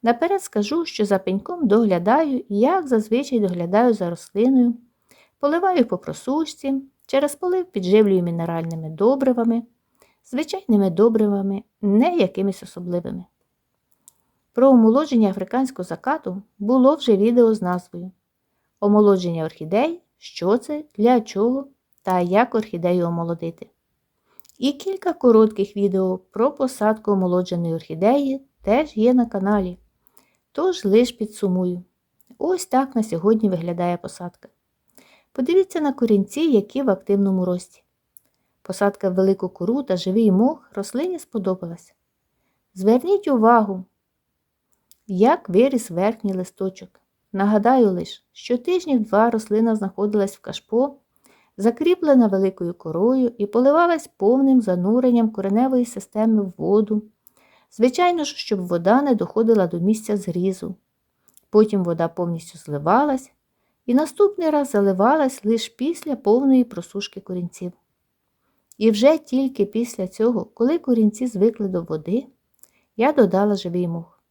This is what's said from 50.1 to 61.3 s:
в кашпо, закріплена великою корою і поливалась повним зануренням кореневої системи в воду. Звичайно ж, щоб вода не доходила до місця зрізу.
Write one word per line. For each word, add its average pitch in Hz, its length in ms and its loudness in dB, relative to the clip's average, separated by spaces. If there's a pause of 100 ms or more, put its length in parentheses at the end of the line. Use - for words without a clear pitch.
в - 60 -20
кашпо, 269 540 -4 (600)
закріплена 262 720 2
великою 190 460 -2
корою 233 640 0
і 202 80 -4
поливалась 302 720 2
повним 262 440 4
зануренням 220 720 0
кореневої 240 540 0
системи 220 560 -2
в 185 160 -6
воду. 208 460 0 (680)
Звичайно 320 520 0
ж, 285 120 -10
щоб 185 320 -6
вода 180 340 2
не 285 140 2
доходила 214 520 0
до 170 120 -6
місця 214 380 -2
зрізу. 180 580 -6 (760)